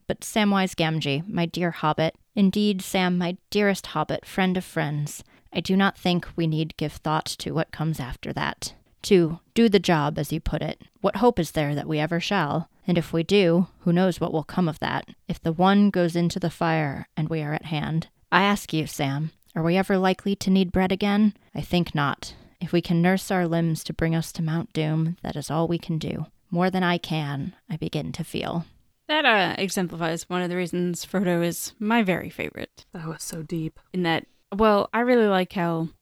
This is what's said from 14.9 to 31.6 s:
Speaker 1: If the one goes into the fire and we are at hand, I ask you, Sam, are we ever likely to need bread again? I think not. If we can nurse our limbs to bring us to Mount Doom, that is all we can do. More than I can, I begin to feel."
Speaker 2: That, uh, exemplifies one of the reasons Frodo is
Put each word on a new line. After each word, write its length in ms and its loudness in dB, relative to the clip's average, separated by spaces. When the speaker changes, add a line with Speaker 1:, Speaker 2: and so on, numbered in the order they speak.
Speaker 1:
If 160 -8
the 100 -2
one 380 6
goes 240 2
into 240 2
the 120 -2
fire 680 -2
and 120 -2
we 140 -4
are 120 -4
at 120 -6
hand, 420 -2
I 120 4
ask 300 0
you, 140 0
Sam, 460 -4
are 60 -2
we 140 2
ever 220 2
likely 380 0
to 140 -2
need 220 4
bread 200 2
again? 420 2
I 80 -6
think 320 0
not. 400 -2
If 120 -8
we 80 4
can 220 2
nurse 300 2
our 160 0
limbs 360 0
to 80 -8
bring 220 0
us 180 -2
to 100 -6
Mount 300 -4
Doom, 500 -2
that 140 -6
is 140 -8
all 160 0
we 120 0
can 200 -4
do. 280 -6
More 200 0
than 140 0
I 140 2
can, 560 -6
I 80 -6
begin 360 -6
to 120 -8
feel." 420 -4
Speaker 2:
That, 160 0
uh, 320 4
exemplifies 720 -4
one 140 -2
of 80 -4
the 60 -4
reasons 500 -2
Frodo 380 0
is 340 -4